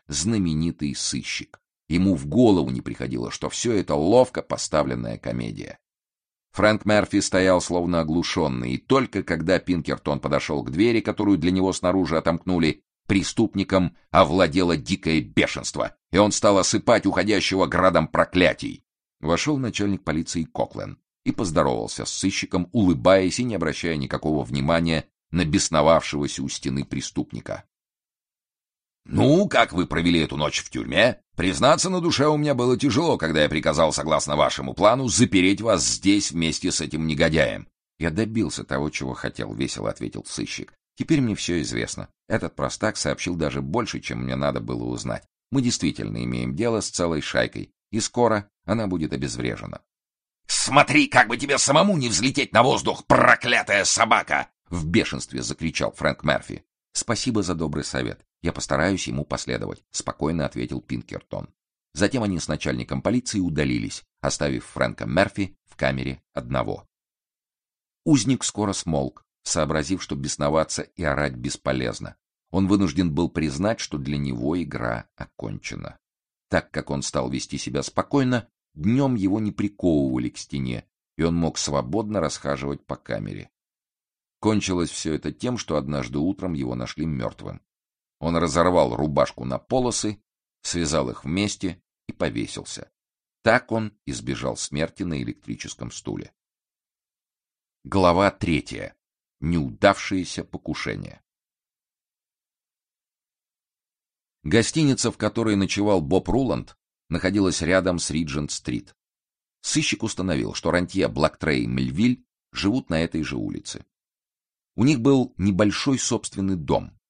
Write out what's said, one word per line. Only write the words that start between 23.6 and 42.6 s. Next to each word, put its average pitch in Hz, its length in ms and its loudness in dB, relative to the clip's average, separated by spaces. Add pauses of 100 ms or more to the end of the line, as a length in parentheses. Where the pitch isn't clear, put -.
никакого 71 480 -2
внимания 78 600 0 (240)
на 87 140 0
бесновавшегося 76 960 2
у 69 60 -4
стены 69 360 -4
преступника. - 800 -8 (1400)
«Ну, 143 400 6
как 117 240 4
вы 87 140 0
провели 85 340 2
эту 73 160 -2
ночь 73 260 -2
в - 80 -20
тюрьме? 71 500 2 (160)
Признаться, 120 540 2
на 180 100 0
душе 151 260 2
у 151 100 4
меня 147 180 0
было 123 220 2
тяжело, 135 400 2
когда 78 260 2
я 73 60 4
приказал, 78 440 2
согласно 73 440 0
вашему 67 380 0
плану, 117 320 4
запереть 98 540 4
вас 104 240 2
здесь - 480 2
вместе 80 400 -2
с - 80 -2
этим 80 260 -4
негодяем». 76 600 0 (300)
«Я 80 120 -2
добился 104 540 -2
того, 69 260 -2
чего 65 240 -6
хотел», 57 400 -8
весело 57 360 -4
ответил 55 340 -10
сыщик. - 500 -10 (220)
«Теперь 160 240 2
мне 110 160 0
все 87 260 -2
известно. 57 460 -6 (200)
Этот 101 280 -4
простак 101 400 -4